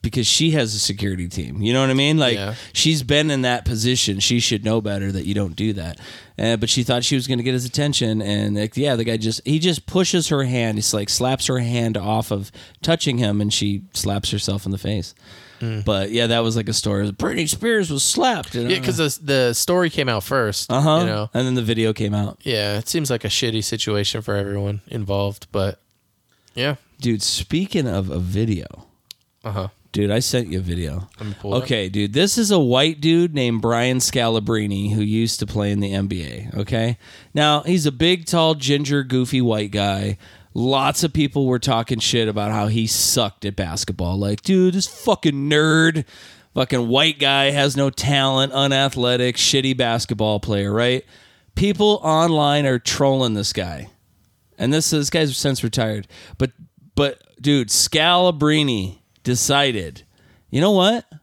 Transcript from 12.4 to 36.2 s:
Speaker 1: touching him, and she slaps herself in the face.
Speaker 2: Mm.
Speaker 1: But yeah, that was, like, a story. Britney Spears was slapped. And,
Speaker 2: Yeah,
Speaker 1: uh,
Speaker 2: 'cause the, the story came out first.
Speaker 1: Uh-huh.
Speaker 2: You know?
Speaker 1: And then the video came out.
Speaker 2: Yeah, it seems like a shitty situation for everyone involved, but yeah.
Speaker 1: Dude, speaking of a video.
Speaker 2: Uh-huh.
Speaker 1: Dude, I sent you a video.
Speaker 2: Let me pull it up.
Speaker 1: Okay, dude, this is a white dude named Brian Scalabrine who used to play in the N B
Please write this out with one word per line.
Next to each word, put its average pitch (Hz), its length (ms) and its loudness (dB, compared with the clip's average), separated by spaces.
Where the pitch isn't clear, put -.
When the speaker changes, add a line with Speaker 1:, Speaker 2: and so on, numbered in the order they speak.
Speaker 1:
touching 156 340 0
him, 104 240 0
and 104 100 0
she 101 300 -2
slaps 98 380 -4
herself 101 340 -4
in 95 60 -4
the 98 60 -4
face. 98 380 -6
Speaker 2:
Mm. 110 240 -6
Speaker 1:
But 101 280 0
yeah, 117 160 2
that 117 120 2
was, 113 160 0
like, 107 140 -2
a 110 40 -2
story. 101 380 -2
Britney 151 380 -4
Spears 208 420 0
was 139 120 -2
slapped. - 520 0
And, 120 160 -2
Speaker 2:
Yeah, 185 60 2
Speaker 1:
uh, 127 60 -4
Speaker 2:
'cause 123 120 0
the, 156 260 0
the 135 320 2
story 175 360 2
came 143 180 -2
out 110 160 0
first. 117 480 -2
Speaker 1:
Uh-huh. 151 300 4
Speaker 2:
You 175 60 2
know? 107 260 -4
Speaker 1:
And 123 120 0
then 127 100 0
the 123 60 0
video 110 300 0
came 104 220 -2
out. 104 300 -2
Speaker 2:
Yeah, 104 340 -2
it 113 100 -6
seems 156 220 -2
like 120 160 -2
a 104 40 -2
shitty 110 360 -2
situation 104 560 -2
for 104 160 -4
everyone 101 500 -4
involved, 101 640 -4
but 98 300 -2
yeah. 135 200 -2
Speaker 1:
Dude, 113 200 0
speaking - 680 -2
of 95 220 -2
a 76 100 -4
video. 98 680 -2
Speaker 2:
Uh-huh. 98 240 -4
Speaker 1:
Dude, 101 200 0
I 110 80 2
sent 123 300 -2
you 90 100 -2
a - 20 -4
video. 87 480 -6
Speaker 2:
Let 107 100 -10
me 101 100 -8
pull 101 140 -6
it 117 40 0
up. 127 60 -2
Speaker 1:
Okay, 107 260 -2
dude, 101 240 -2
this 180 240 2
is 214 140 2
a 190 80 6
white 147 420 2
dude 165 320 4
named 120 280 0
Brian 120 360 2
Scalabrine 107 960 0
who 107 80 0
used 110 380 0
to 104 80 -4
play 101 240 0
in 101 80 0
the 101 140 -2
N 98 140 0
B 90 180 -4